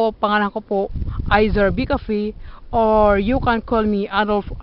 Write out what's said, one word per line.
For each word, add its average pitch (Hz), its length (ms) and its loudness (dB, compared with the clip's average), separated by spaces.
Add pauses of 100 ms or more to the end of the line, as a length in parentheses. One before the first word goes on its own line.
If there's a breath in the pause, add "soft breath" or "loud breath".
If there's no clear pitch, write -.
(180)
pangalan 208 320 0
ko 220 160 -8
po, 196 160 -2 (480 loud breath)
Izar 202 400 2
B 214 160 -2
Cafe, 208 480 -4 (400 loud breath)
or 214 480 4
you 240 160 0
can 233 240 0
call 220 240 0
me 208 240 0
Adolf 202 400 0 (140)